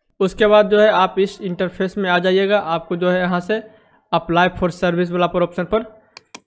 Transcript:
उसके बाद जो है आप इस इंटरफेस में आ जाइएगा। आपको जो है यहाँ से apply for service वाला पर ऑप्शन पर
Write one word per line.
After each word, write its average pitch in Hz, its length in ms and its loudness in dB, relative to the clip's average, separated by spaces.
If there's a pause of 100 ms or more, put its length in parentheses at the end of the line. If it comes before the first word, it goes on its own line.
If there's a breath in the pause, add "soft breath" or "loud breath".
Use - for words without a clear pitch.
(200)
उसके 196 280 0
बाद 208 220 6
जो 208 100 4
है 214 120 6
आप 185 280 0
इस 196 220 -2
इंटरफेस 185 560 -6
में 196 120 -4
आ 175 100 2
जाइएगा। 190 400 2
आपको 165 360 -4
जो 175 140 0
है 180 100 0
यहाँ 180 200 0
से 214 220 -4 (500 soft breath)
apply 170 420 0
for 180 180 -2
service 175 400 -2
वाला 175 160 0
पर 175 160 0
ऑप्शन 175 220 -4
पर 220 180 -2 (640 loud breath)